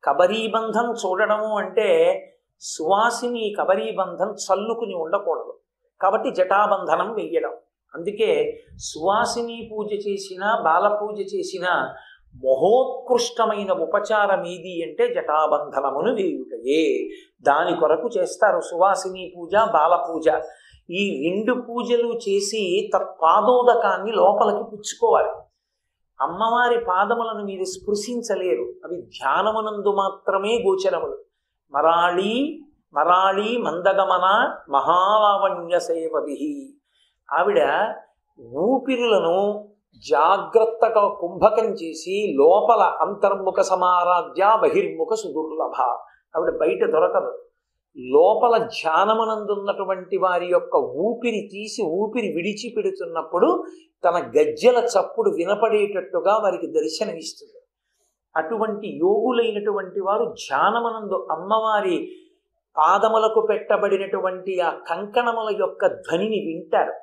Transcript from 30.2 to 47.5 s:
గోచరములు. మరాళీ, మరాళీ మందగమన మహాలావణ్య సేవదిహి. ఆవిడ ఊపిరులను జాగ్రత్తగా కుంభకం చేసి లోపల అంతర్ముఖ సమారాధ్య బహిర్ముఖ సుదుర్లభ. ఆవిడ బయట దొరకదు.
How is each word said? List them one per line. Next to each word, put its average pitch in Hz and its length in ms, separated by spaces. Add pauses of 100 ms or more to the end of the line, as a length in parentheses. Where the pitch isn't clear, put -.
గోచరములు. 185 520 (540)
మరాళీ, 180 880 (320)
మరాళీ 190 640
మందగమన 185 680 (420)
మహాలావణ్య 180 1120
సేవదిహి. 151 960 (580)
ఆవిడ 175 280 (800)
ఊపిరులను 202 1300 (400)
జాగ్రత్తగా 208 1000
కుంభకం 202 640
చేసి 175 640
లోపల 202 460
అంతర్ముఖ 190 800
సమారాధ్య 180 1000
బహిర్ముఖ 160 520
సుదుర్లభ. 156 640 (560)
ఆవిడ 170 140 (100)
బయట 156 240
దొరకదు. 156 540 (600)